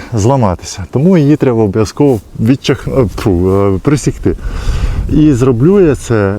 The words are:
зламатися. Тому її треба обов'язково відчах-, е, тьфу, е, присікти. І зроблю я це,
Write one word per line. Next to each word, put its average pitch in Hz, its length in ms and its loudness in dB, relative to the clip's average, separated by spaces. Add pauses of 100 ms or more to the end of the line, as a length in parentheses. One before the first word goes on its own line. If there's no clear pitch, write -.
(140)
зламатися. 107 800 -2
Тому 175 260 2
її 147 180 4
треба 117 280 0
обов'язково 110 560 0 (200)
відчах-, 131 600 0
е, 110 140 2
тьфу, 92 360 0
е, 98 280 2
присікти. - 560 -2 (760)
І 151 240 4
зроблю 131 460 2
я 156 160 2
це, 104 440 -2